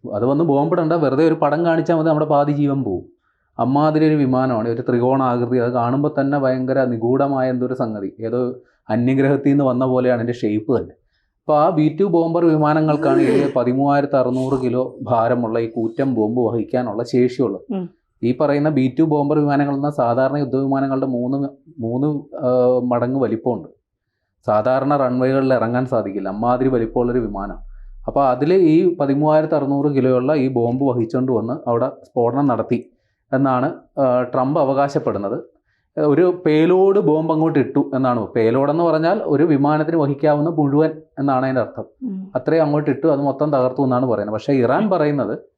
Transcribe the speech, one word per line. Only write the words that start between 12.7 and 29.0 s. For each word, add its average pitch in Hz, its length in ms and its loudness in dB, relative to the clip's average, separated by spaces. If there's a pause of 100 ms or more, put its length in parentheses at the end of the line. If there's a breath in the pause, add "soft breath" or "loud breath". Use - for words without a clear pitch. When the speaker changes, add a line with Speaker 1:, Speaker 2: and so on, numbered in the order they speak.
Speaker 1:
ഈ 135 320 2
പതിമൂവായിരത്തി 139 600 0
അറുന്നൂറ് 131 460 0
കിലോ 127 400 -2
ഭാരമുള്ള 117 580 0
ഈ 117 100 -4
കൂറ്റൻ 120 440 -2
ബോംബ് 113 280 0
വഹിക്കാനുള്ള 117 600 -2
ശേഷിയുള്ളത്. 123 580 0 (120)
Speaker 2:
ഉം. 185 160 -6 (340)
Speaker 1:
ഈ 123 180 -2
പറയുന്ന 147 280 0
ബി 131 300 0
ടു 160 40 4
ബോംബർ 151 360 0
വിമാനങ്ങൾ 143 360 0
എന്നാൽ 143 140 -2
സാധാരണ 131 480 0
യുദ്ധവിമാനങ്ങളുടെ 135 680 -2
മൂന്ന്, 131 420 -4 (320)
മൂന്ന്, 135 560 -4
ആ, 127 480 2
മടങ്ങ് 123 380 -2
വലിപ്പമുണ്ട്. 110 460 -2 (800)
സാധാരണ 131 520 0
റൺവേകളിൽ 131 560 0
ഇറങ്ങാൻ 120 320 0
സാധിക്കില്ല, 101 440 -4
അമ്മാതിരി 123 400 0
വലിപ്പമുള്ളൊരു 120 500 -2
വിമാനമാണ്. 104 440 -8 (440)
അപ്പൊ 139 160 0
അതില് 135 300 2
ഈ 175 440 4
പതിമൂവായിരത്തി 151 580 2